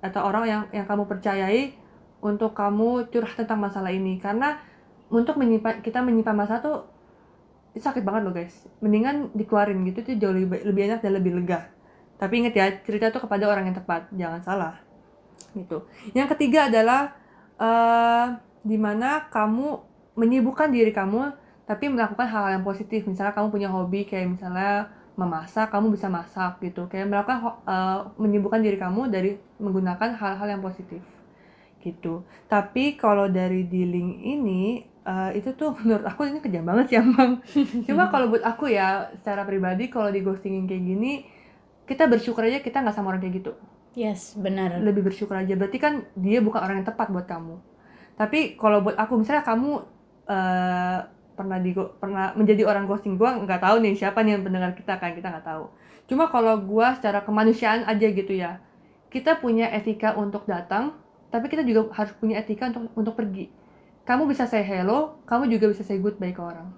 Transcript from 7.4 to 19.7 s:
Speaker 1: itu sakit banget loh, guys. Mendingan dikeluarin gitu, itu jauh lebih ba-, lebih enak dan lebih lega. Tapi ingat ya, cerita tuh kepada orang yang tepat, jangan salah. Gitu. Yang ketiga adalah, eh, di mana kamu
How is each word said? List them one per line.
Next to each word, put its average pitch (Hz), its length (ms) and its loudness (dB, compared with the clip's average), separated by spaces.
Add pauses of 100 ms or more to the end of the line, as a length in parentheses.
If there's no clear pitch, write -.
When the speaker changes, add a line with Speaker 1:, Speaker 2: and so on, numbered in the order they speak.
Speaker 1:
itu 226 120 -12
sakit 269 180 -2
banget 196 220 0
loh, 185 100 -4
guys. 175 200 -6 (260)
Mendingan 233 520 2
dikeluarin 208 520 2
gitu, 185 200 -4
itu 254 140 -4
jauh 196 160 2
lebih 185 180 2
ba-, - 120 -4
lebih 196 240 2
enak 226 120 0
dan 202 140 0
lebih 185 220 2
lega. 175 340 -2 (460)
Tapi 196 200 -4
ingat 240 180 2
ya, 196 120 4 (160)
cerita 214 280 0
tuh 247 120 -6
kepada 208 240 0
orang 196 240 2
yang 185 80 -4
tepat, 175 340 -6
jangan 175 300 -6
salah. 180 320 -4 (800)
Gitu. 170 320 -8 (260)
Yang 269 240 2
ketiga 294 300 4
adalah, 240 480 4 (420)
eh, 233 680 4 (380)
di 220 120 0
mana 226 540 0
kamu 226 480 0 (380)